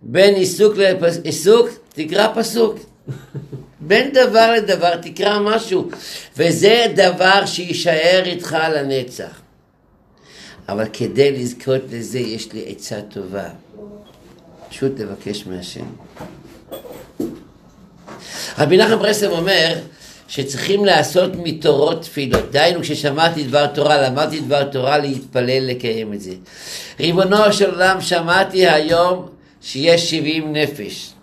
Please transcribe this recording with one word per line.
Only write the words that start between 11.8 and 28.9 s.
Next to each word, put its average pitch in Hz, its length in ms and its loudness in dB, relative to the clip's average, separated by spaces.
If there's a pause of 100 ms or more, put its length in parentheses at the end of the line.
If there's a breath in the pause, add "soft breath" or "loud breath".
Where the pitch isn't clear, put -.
לזה, 113 260 -8
יש 110 340 -8
לי 107 140 -10
עצה 104 420 -10
טובה. 95 400 -10 (1200)
פשוט 135 300 -4
לבקש 104 480 -10
מהשם. 92 400 -14 (2750 loud breath)
רבי 151 180 4
נחמן 214 220 4
ברסלב 202 320 0
אומר 170 440 0 (540 loud breath)
שצריכים 147 560 -2
לעשות 180 520 2
מתורות 160 680 0
תפילות. 123 480 -2
דהיינו, 160 300 2
כששמעתי 151 640 0
דבר 143 220 2
תורה, 143 420 2
למדתי 151 320 -2
דבר 139 240 0
תורה, 135 340 0
להתפלל, 131 680 -2
לקיים 113 460 -4
את 101 80 -8
זה. 92 120 -12 (680 loud breath)
"ריבונו 190 520 4
של 202 180 2
עולם, 185 300 2
שמעתי 180 680 2
היום 170 600 2 (340 soft breath)